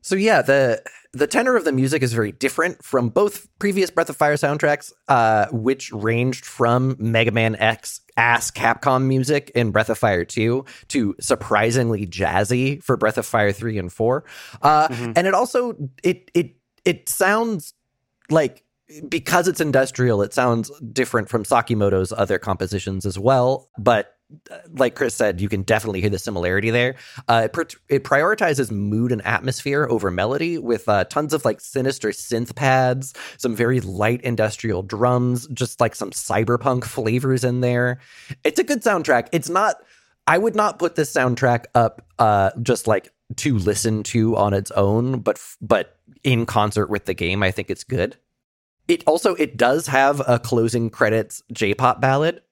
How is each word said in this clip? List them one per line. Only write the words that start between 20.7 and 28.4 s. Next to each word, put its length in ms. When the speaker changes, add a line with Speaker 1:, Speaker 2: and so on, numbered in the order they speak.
Speaker 1:
different 380
from 140
Sakimoto's 680
other 260
compositions 680
as 120
well, 520
but 340
uh, 60
like 220
Chris 200
said, 260
you 80
can 140
definitely 380
hear 80
the 100
similarity 500
there. 260
Uh, 180
it 80
pr-, 240
it 140
prioritizes 680